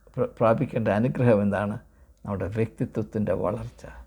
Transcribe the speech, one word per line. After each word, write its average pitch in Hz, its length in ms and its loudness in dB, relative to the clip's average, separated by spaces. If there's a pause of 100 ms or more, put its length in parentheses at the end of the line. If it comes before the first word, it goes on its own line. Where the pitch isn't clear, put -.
(100)
പ്ര-, - 240 -4
പ്രാപിക്കേണ്ട 113 540 2
അനുഗ്രഹം 117 540 4
എന്താണ്? 101 340 0 (440)
നമ്മുടെ 95 360 -6
വ്യക്തിത്വത്തിൻ്റെ 110 800 -2 (100)
വളർച്ച. 113 400 -6 (220)